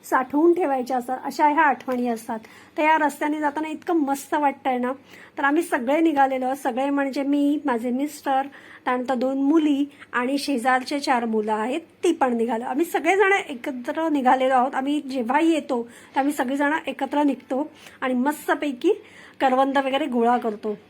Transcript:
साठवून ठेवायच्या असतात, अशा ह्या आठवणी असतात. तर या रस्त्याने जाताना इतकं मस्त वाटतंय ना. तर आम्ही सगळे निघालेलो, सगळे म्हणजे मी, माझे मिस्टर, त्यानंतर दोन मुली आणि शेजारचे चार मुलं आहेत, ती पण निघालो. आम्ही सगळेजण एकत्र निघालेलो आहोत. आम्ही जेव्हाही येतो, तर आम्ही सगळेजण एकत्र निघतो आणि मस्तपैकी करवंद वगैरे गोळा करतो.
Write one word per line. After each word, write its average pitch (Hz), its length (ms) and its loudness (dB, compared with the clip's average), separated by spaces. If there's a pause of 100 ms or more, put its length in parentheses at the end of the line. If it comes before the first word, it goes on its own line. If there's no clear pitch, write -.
साठवून 294 500 2
ठेवायच्या 269 420 -2
असतात, 254 280 -4
अशा 294 240 2
ह्या 294 140 4
आठवणी 254 460 0
असतात. 226 300 -6 (400)
तर 330 40 0
या 311 160 4
रस्त्याने 302 400 -2
जाताना 302 300 -4
इतकं 311 260 -4
मस्त 294 400 -2
वाटतंय 269 440 0
ना. 247 140 -2 (460)
तर 294 60 -2
आम्ही 294 180 2
सगळे 294 380 0
निघालेलो, 269 540 2
सगळे 269 360 -2
म्हणजे 277 320 -2
मी, 285 420 2
माझे 247 260 -2
मिस्टर, 262 520 -2 (420)
त्यानंतर 254 300 0
दोन 262 280 0
मुली 294 440 4 (260)
आणि 254 260 0
शेजारचे 254 600 0
चार 269 240 0
मुलं 220 280 -2
आहेत, 233 280 -2
ती - 320 -2
पण 262 240 0
निघालो. 233 280 -2
आम्ही 262 200 -2
सगळेजण 381 480 2
एकत्र 294 760 -4
निघालेलो 262 460 2
आहोत. 254 200 2
आम्ही 277 260 -2
जेव्हाही 277 520 0
येतो, 269 360 -2 (260)
तर 285 60 0
आम्ही 277 120 0
सगळेजण 285 400 0 (140)
एकत्र 285 360 -2
निघतो 277 480 -2 (300)
आणि 254 140 -2
मस्तपैकी 294 800 0 (480)
करवंद 269 380 2
वगैरे 269 280 0
गोळा 240 320 2
करतो. 214 400 -6 (120)